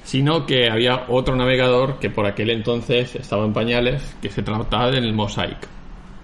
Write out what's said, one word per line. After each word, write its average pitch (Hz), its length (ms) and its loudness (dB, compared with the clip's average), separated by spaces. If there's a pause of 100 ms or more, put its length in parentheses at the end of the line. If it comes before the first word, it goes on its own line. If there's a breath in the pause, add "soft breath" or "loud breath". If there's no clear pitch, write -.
sino 143 440 2
que 127 220 4
había 123 400 2
otro 127 260 2
navegador 127 640 2
que 101 100 -2
por 101 160 0
aquel 104 240 -2
entonces 120 640 0
estaba 107 300 -2
en 107 80 0
pañales, 120 680 -2
que 123 120 -6
se - 100 -4
trataba 107 480 0
del 120 240 0
Mosaic. 104 460 -2 (640)